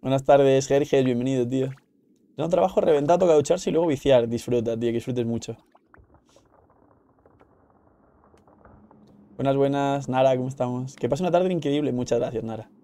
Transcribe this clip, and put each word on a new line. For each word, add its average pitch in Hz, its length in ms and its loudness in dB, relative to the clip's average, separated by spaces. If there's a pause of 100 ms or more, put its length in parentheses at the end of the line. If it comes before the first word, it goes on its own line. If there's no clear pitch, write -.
Buenas 135 240 -2
tardes, 135 420 4
Jerjes, 139 380 2
bienvenido, 127 420 0
tío. 131 220 -2 (640)
Tengo 147 120 -4
un 170 40 -2
trabajo 185 300 2
reventado, 156 380 2
toca 175 160 4
ducharse 151 340 0
y 175 40 -4
luego 165 140 0
viciar. 127 400 2
Disfruta, 117 500 -4
tío, 120 120 -2
que 117 60 -4
disfrutes 123 300 -4
mucho. 117 300 -6 (3750)
Buenas, 135 180 0
buenas. 139 540 -2
Nara, 131 280 2
¿cómo 127 100 -4
estamos? 127 480 -6
Que 131 140 -6
pase 139 140 -4
una 180 80 -2
tarde 180 200 2
increíble. 147 400 -2
Muchas 123 280 -2
gracias, 117 240 -6
Nara. 113 260 -10 (140)